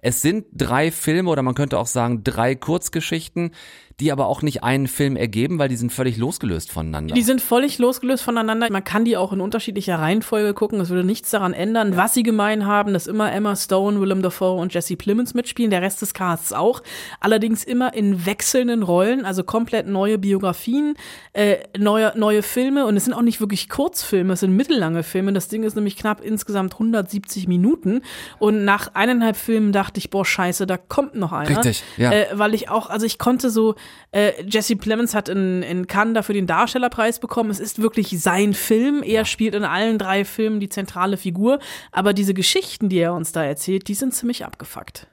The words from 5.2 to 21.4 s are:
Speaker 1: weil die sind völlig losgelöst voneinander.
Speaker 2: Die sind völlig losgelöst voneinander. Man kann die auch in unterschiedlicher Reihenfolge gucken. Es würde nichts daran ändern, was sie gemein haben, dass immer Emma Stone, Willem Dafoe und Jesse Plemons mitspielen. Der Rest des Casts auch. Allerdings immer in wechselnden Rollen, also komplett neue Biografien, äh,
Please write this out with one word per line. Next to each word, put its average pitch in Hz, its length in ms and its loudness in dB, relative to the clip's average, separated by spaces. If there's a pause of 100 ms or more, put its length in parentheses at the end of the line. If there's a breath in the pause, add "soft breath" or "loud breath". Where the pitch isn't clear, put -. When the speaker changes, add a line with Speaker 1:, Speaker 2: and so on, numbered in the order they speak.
Speaker 1:
weil 139 100 2
die 120 80 -2
sind 117 160 -2
völlig 127 240 -2
losgelöst 110 560 -4
voneinander. 78 420 -4
Speaker 2:
Die 247 80 4
sind 247 200 2
völlig 269 360 2
losgelöst 247 460 0
voneinander. 226 460 0
Man 196 120 -2
kann 208 220 0
die 233 140 2
auch 190 160 -2
in 190 80 -2
unterschiedlicher 196 560 -4
Reihenfolge 208 560 0
gucken. 208 260 0
Es 175 80 -2
würde 180 180 2
nichts 214 240 -2
daran 190 220 0
ändern, 208 420 0
was 190 200 2
sie 247 80 4
gemein 214 440 2
haben, 208 280 2
dass 170 120 0
immer 214 240 0
Emma 202 240 0
Stone, 196 460 0
Willem 190 220 2
Dafoe 185 360 0
und 175 140 -2
Jesse 170 240 -4
Plemons 226 380 0
mitspielen. 240 360 0
Der 180 120 2
Rest 190 180 -2
des 202 140 -6
Casts 170 400 -4
auch. 190 280 2 (380 loud breath)
Allerdings 220 440 2
immer 247 280 0
in 196 320 0
wechselnden 233 580 0
Rollen, 190 440 2
also 190 180 -2
komplett 226 420 -2
neue 196 300 0
Biografien, 196 760 0 (400 loud breath)
äh, 202 240 4 (200)